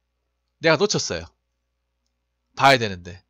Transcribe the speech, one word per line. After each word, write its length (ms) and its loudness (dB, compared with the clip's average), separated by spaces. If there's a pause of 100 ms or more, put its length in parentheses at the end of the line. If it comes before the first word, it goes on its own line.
(580)
내가 180 2
놓쳤어요. 500 -4 (1300)
봐야 240 4
되는데. 520 -8